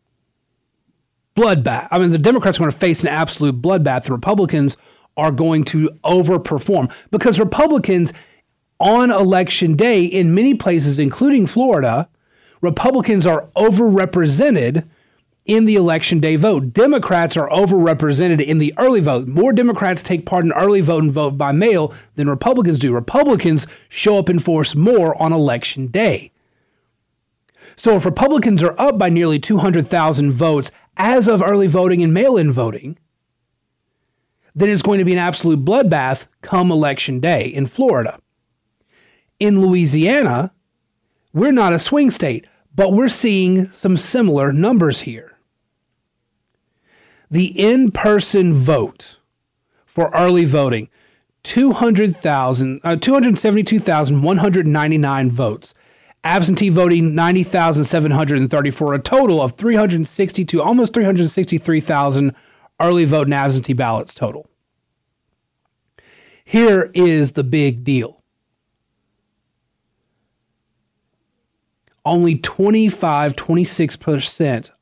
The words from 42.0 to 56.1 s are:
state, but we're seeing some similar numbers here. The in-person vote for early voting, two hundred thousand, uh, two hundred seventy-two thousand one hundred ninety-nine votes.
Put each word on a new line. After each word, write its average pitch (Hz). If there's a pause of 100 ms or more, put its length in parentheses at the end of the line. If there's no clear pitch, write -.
state, 127 (300)
but 190
we're 240
seeing 190
some 185
similar 147
numbers 165
here. - (1900)
The 185
in-person 208
vote 131 (640)
for -
early 175
voting, 131 (540)
two 262
hundred 214
thousand, 131
uh, 170
two 262
hundred 247
seventy-two 214
thousand 147
one 180
hundred 185
ninety-nine 147
votes. 117 (520)